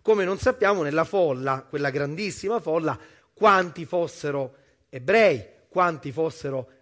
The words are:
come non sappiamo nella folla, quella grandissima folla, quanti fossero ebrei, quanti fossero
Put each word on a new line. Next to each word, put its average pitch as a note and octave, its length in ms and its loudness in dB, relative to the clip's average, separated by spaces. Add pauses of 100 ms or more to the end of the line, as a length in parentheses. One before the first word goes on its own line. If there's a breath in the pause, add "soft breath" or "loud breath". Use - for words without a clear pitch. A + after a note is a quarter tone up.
come G#3+ 220 2
non F#3+ 160 -2
sappiamo G#3 420 2
nella D3+ 220 0
folla, C3+ 600 0
quella C#3+ 260 -4
grandissima E3+ 720 -4
folla, D#3 360 -2 (360 loud breath)
quanti F#3 520 2
fossero D3 720 -4 (320 soft breath)
ebrei, D3+ 580 2 (220)
quanti E3 460 -2
fossero C#3 540 -6 (140 soft breath)